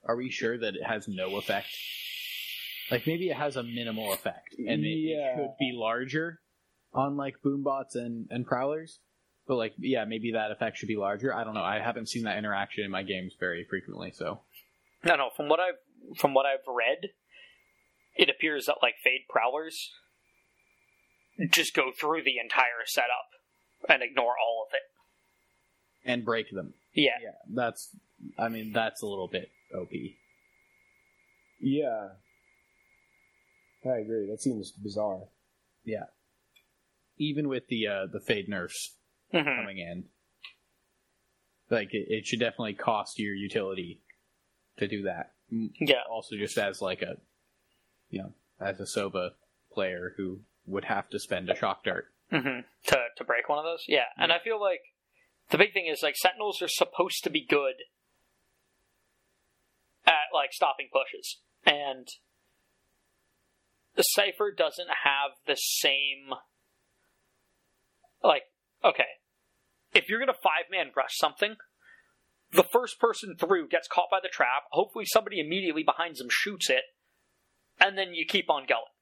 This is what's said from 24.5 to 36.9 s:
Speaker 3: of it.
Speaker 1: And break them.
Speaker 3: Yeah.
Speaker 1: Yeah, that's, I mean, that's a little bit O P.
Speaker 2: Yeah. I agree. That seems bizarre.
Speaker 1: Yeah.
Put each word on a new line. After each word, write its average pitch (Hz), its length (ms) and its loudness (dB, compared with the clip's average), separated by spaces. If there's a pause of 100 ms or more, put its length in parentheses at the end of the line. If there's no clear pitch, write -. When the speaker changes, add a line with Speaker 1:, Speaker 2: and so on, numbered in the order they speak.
Speaker 3:
of - 60 -12
it. 135 80 0 (1300)
Speaker 1:
And 123 160 0
break 113 260 -2
them. 92 220 -8 (200)
Speaker 3:
Yeah. 143 180 6 (100)
Speaker 1:
Yeah, 113 80 -12 (240)
that's, 117 420 -4 (420)
I 117 120 0
mean, 110 240 -8
that's 113 280 0
a 110 60 -6
little 98 220 -4
bit 92 200 -6 (240)
O - 120 -6
P. 180 320 -10 (1400)
Speaker 2:
Yeah. 131 500 -2 (1700)
I 127 140 0
agree. 110 320 -4
That 107 120 -8
seems 110 300 -4
bizarre. 101 520 -6 (600)
Speaker 1:
Yeah. 107 220 -6 (1120)